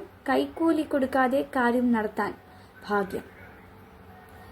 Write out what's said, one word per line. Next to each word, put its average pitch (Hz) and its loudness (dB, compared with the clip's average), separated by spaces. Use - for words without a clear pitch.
കൈക്കൂലി 302 2
കൊടുക്കാതെ 262 2
കാര്യം 247 2
നടത്താൻ 214 -2
ഭാഗ്യം. 196 -2